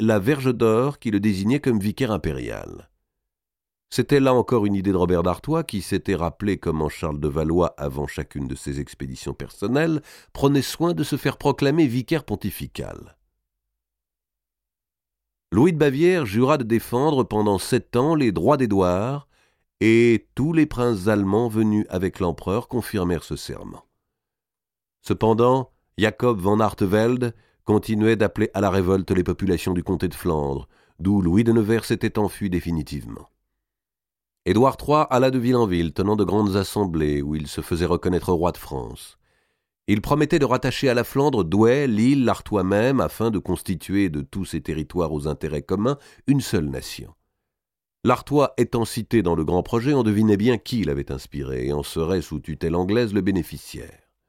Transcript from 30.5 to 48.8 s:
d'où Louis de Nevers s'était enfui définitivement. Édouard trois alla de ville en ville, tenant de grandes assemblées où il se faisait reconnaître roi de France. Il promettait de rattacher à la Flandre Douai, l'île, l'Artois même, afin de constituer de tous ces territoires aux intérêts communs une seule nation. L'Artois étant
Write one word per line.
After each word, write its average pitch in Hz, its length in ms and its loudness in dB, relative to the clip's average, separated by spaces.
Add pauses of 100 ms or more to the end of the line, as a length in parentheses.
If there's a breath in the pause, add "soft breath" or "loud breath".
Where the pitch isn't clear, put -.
d'où 98 220 2
Louis 90 240 4
de 165 80 4
Nevers 113 320 2
s'était 113 340 -2
enfui 104 300 -4
définitivement. 78 840 -6 (1120)
Édouard 120 320 4
trois 151 260 2
alla 131 280 2
de 131 80 0
ville 123 180 2
en 117 100 4
ville, 85 260 0
tenant 101 240 0
de 104 80 2
grandes 98 320 2
assemblées 80 640 0
où 76 120 -4
il 78 140 -6
se - 120 -10
faisait 85 260 -2
reconnaître 87 460 0
roi 85 200 0
de - 60 -16
France. - 600 -12 (720)
Il 101 120 0
promettait 151 380 2
de 139 60 0
rattacher 127 440 0
à 120 60 2
la 120 100 2
Flandre 135 400 0
Douai, 113 420 4
l'île, 123 380 4
l'Artois 104 380 0
même, 107 380 2
afin 110 300 -2
de 104 80 0
constituer 92 680 -2
de 73 120 -4
tous 92 240 -8
ces 85 160 -6
territoires 78 520 -4
aux 76 160 -4
intérêts 73 340 -4
communs 107 360 -2 (280 loud breath)
une 139 140 2
seule 90 260 -2
nation. 65 480 -10 (880)
L'Artois 135 520 2
étant 120 280 0